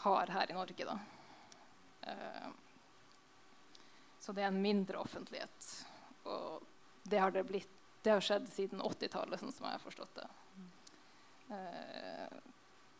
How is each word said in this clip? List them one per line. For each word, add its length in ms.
har 260
her 200
i 40
Norge, 320
da. 100
Eh, 480
så 140
det 100
er 100
en 100
mindre 400
offentlighet, 680
og 400
det 160
har 160
det 80
blitt, 280
det 140
har 80
skjedd 260
siden 320
åttitallet, 580
sånn 120
som 160
jeg 80
har 80
forstått 380
det. 60
Eh, 840